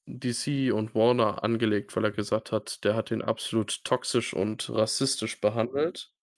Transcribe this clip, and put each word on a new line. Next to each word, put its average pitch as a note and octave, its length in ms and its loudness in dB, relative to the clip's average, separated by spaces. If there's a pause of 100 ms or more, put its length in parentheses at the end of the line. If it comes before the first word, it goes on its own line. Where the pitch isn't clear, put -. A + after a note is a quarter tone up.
D B2 280 -4
C C3+ 380 0
und A2 240 0
Warner A#2 500 4
angelegt, A2 500 0
weil G#2+ 80 2
er G#2 80 2
gesagt G#2+ 400 -2
hat, - 320 -4
der G#2 120 4
hat A2+ 160 -2
ihn A2 100 0
absolut - 640 -2
toxisch - 480 0
und G#2+ 360 -2
rassistisch A2+ 720 -2
behandelt. B2 720 -2 (260)